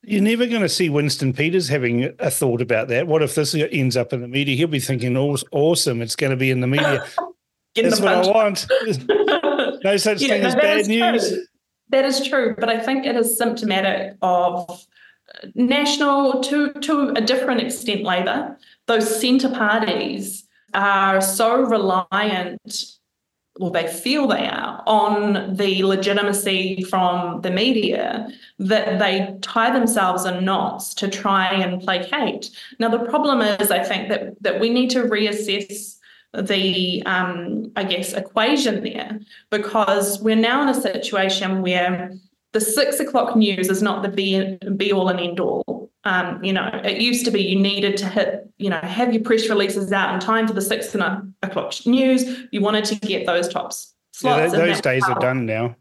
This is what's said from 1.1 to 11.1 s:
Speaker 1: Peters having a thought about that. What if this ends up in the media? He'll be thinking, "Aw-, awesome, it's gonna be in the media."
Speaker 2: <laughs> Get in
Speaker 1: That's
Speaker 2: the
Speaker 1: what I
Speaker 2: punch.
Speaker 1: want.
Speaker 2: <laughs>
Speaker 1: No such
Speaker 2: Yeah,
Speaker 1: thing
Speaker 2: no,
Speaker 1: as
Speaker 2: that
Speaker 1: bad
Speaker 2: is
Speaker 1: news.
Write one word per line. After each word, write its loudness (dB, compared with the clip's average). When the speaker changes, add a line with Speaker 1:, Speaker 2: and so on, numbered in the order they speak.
Speaker 1:
Peters 0
having 2
a 0
thought 0
about 0
that. 0
What 2
if 0
this 0
ends 0
up 0
in -4
the -10
media? 0
He'll 0
be -2
thinking, -2
"Aw-, 0
awesome, 2
it's -6
gonna 0
be 0
in 0
the 0
media." 0
Speaker 2:
<laughs> -12
Get 2
in 4
Speaker 1:
That's 2
Speaker 2:
the 2
Speaker 1:
what 4
I 4
Speaker 2:
punch. 2
Speaker 1:
want. 0
Speaker 2:
<laughs> -14
Speaker 1:
No 4
such 0
Speaker 2:
Yeah, 2
Speaker 1:
thing 2
Speaker 2:
no, 2
Speaker 1:
as 0
Speaker 2:
that 4
Speaker 1:
bad 4
Speaker 2:
is 0
Speaker 1:
news. 2